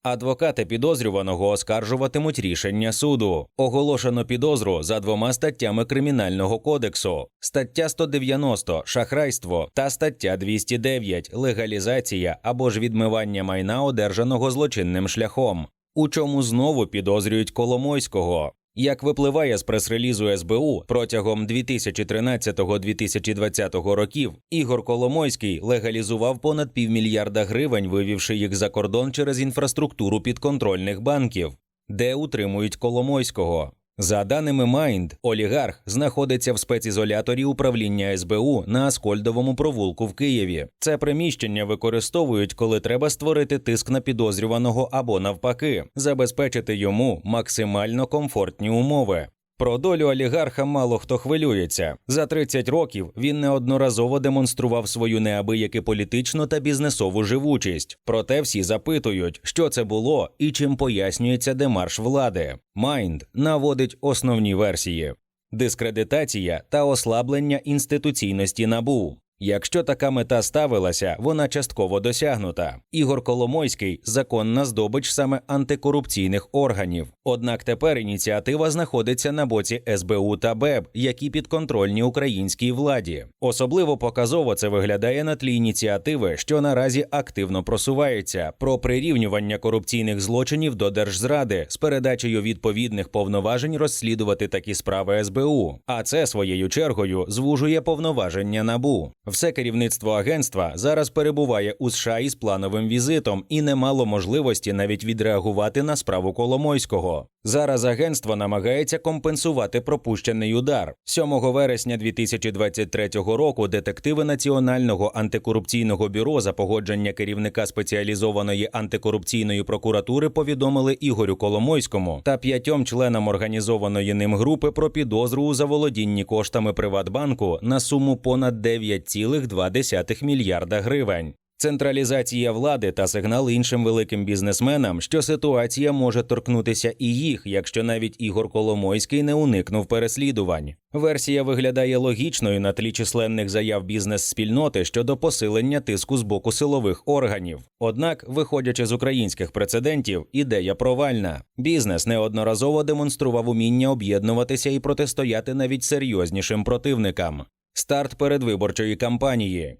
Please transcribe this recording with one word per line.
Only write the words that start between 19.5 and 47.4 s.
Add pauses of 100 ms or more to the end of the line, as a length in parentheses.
з
прес-релізу
С
Б
У,
протягом
дві
тисячі
тринадцятого-дві
тисячі
двадцятого
років (160)
Ігор
Коломойський
легалізував
понад
півмільярда
гривень,
вивівши
їх
за
кордон
через
інфраструктуру
підконтрольних
банків, (380)
де
утримують
Коломойського. (300)
За
даними
Mind, (100)
олігарх
знаходиться
в
спецізоляторі
управління
С
Б
У
на
Аскольдовому
провулку
в
Києві. (120)
Це
приміщення
використовують,
коли
треба
створити
тиск
на
підозрюваного
або,
навпаки, (120)
забезпечити
йому
максимально